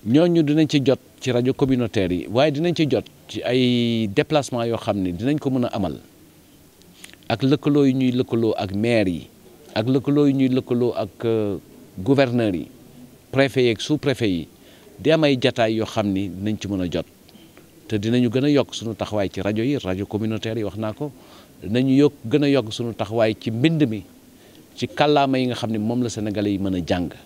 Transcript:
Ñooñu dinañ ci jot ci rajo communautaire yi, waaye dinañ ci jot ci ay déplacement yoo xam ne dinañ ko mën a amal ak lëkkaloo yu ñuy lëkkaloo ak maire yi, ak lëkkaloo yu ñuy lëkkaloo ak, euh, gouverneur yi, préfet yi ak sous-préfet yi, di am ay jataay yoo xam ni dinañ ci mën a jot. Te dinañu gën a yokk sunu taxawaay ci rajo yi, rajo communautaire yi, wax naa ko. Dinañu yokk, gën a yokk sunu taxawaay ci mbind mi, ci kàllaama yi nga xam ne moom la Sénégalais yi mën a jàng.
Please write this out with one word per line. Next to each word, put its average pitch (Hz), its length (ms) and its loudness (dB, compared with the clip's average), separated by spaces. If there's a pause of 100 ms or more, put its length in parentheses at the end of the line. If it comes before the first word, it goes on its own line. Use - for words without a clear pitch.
Ñooñu 165 360 4
dinañ 151 240 2
ci 143 180 0
jot 127 140 2 (220)
ci 131 100 -4
rajo 123 220 0
communautaire 120 600 0
yi, 71 120 -4
waaye 127 260 2
dinañ 160 220 0
ci 165 160 0
jot 107 140 0 (240)
ci 90 140 -10
ay 120 640 0
déplacement 131 560 -2
yoo 117 140 -2
xam 104 240 -2
ne 90 100 -2
dinañ 120 260 -2
ko 139 120 -2
mën 127 140 0
a - 40 -4
amal 87 320 -4 (1300)
ak 113 140 -2
lëkkaloo 143 440 2
yu 131 80 4
ñuy 131 180 2
lëkkaloo 120 440 0
ak 98 180 -6
maire 110 360 2
yi, 80 180 -6 (460)
ak 113 120 -2
lëkkaloo 143 400 2
yu 139 80 4
ñuy 131 140 2
lëkkaloo 123 480 0
ak, 104 280 -8
euh, 107 320 0 (420)
gouverneur 120 560 2
yi, 78 120 -6 (640)
préfet 135 340 0
yi 120 60 4
ak 107 100 -2
sous-préfet 135 480 -2
yi, 85 200 -2 (500)
di - 140 0
am 160 120 4
ay 143 160 4
jataay 117 340 0
yoo 110 120 -2
xam - 260 -2
ni 95 160 -2
dinañ 98 320 -4
ci 101 80 -8
mën 98 140 -2
a 90 80 -2
jot. 80 160 -4 (840)
Te 113 100 -2
dinañu 120 320 2
gën 131 140 0
a 147 60 2
yokk 135 240 2
sunu 110 200 -8
taxawaay 101 380 -4
ci 101 80 -8
rajo 107 220 -2
yi, 139 160 0
rajo 95 280 -4
communautaire 110 520 -4
yi, 110 60 -4
wax 98 120 -8
naa 107 160 -6
ko. 147 180 -8 (520)
Dinañu 127 340 2
yokk, 143 160 6 (140)
gën 143 180 2
a 143 40 2
yokk 120 240 0
sunu 117 220 -6
taxawaay 110 460 0
ci 120 100 -6
mbind 147 380 2
mi, 107 140 -6 (720)
ci 123 100 -4
kàllaama 139 520 2
yi 127 80 0
nga 120 80 -2
xam 113 180 -6
ne 110 60 -2
moom 120 240 0
la 120 60 -2
Sénégalais 104 440 -2
yi 98 60 -2
mën 95 160 -2
a 90 120 0
jàng. 90 240 0 (160)